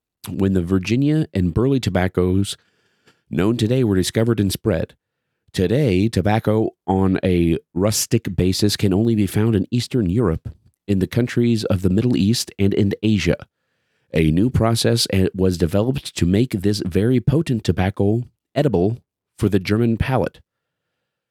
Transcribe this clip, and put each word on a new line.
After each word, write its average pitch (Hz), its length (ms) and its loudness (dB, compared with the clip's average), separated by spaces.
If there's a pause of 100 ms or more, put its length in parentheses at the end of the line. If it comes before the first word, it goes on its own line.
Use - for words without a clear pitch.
(300)
when 95 240 -2
the 92 80 0
Virginia 113 720 -2
and 90 200 0
Burley 131 260 0
tobaccos 92 800 -2 (720)
known 101 260 0
today 120 280 0
were 104 120 2
discovered 110 460 0
and 95 100 0
spread. - 420 -4 (600)
Today, 104 560 0
tobacco 107 600 0 (140)
on 95 380 2
a 85 340 2 (160)
rustic 104 600 -2
basis 95 400 0
can 98 180 0
only 113 220 2
be 104 120 2
found 107 280 0
in 95 160 0
Eastern 120 380 -2
Europe, 90 440 -2 (340)
in 101 120 0
the 90 80 0
countries 117 580 0
of 92 160 0
the 92 80 2
Middle 110 280 0
East, 101 420 0
and 98 140 2
in 101 280 0
Asia. 98 360 2 (760)
A 80 180 2
new 98 180 2
process, 113 600 0
eh, 95 220 2
was 92 240 0
developed 101 600 -2
to - 80 0
make 101 260 2
this 101 340 -2
very 107 360 0
potent 135 420 -2
tobacco 101 600 0 (300)
edible 117 460 0 (380)
for 110 100 0
the 95 120 2
German 113 380 0
palate. 123 440 -4 (880)